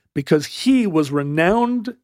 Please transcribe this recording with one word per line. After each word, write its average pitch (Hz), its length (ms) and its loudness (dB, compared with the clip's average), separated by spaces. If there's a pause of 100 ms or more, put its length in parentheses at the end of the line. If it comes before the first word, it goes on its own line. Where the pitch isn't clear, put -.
(140)
Because 147 320 0
he 254 400 0
was 156 240 0
renowned, 202 920 0